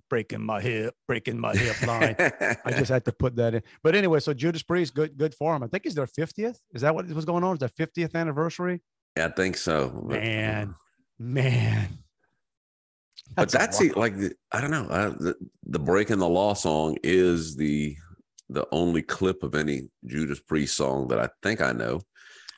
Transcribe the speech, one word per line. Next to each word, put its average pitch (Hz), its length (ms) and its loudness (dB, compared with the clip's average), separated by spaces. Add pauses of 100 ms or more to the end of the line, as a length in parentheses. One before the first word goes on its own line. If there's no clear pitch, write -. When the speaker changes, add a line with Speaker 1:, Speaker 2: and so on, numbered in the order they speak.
Speaker 1:
"breaking 110 360 -2
my 107 160 -2
hip, 113 340 -2 (120)
breaking 117 320 -2
my 113 160 0
hip" 110 320 0
line. 113 300 2
Speaker 2:
<laughs> - 480 0
Speaker 1:
I 123 60 -2
just 135 200 0
had 131 140 2
to 117 80 -2
put 123 240 -2
that 117 180 2
in. 110 80 -2 (200)
But 165 120 6
anyway, 180 240 4
so 147 140 0
Judas 151 300 -2
Priest, 170 300 0
good, 147 240 -2
good 143 160 0
for 160 220 0
him. 131 80 -2
I 120 40 -4
think 185 180 -4
it's 240 100 -4
their 139 120 0
fiftieth. 208 520 -4 (140)
Is 117 80 -8
that 147 140 4
what 180 120 -6
was 160 180 -4
going 170 200 0
on? 185 80 2
Is 151 60 -4
their 131 100 -2
fiftieth 160 460 -4
anniversary? 165 640 -2 (360)
Speaker 2:
Yeah, 80 100 2
I - 20 -2
think 92 280 0
so. 73 320 0
But 65 320 -6
Speaker 1:
Man, 107 540 -2 (440)
man. 120 800 0 (1400)
Speaker 2:
But 131 140 2
Speaker 1:
That's - 40 -2
a 127 40 6
Speaker 2:
that's 208 220 2
Speaker 1:
lot. 190 100 6
Speaker 2:
it, - 80 -4
like, 104 200 0
the, 98 160 -2 (180)
I 113 100 -2
don't 143 80 -2
know. 151 160 -2
Uh, 95 320 0
the, - 180 -2 (300)
the - 140 -2
Breaking 98 400 2
the 90 100 4
Law 98 240 4
song 78 500 0
is 85 520 4
the, 73 400 0 (540)
the - 220 -4
only 85 300 2
clip 92 420 -2
of 71 120 -4
any 71 340 -2 (160)
Judas 69 340 -4
Priest 76 380 0
song 67 300 0
that 60 120 0
I 60 100 0 (120)
think 107 200 0
I 65 100 2
know. 60 300 -2 (560)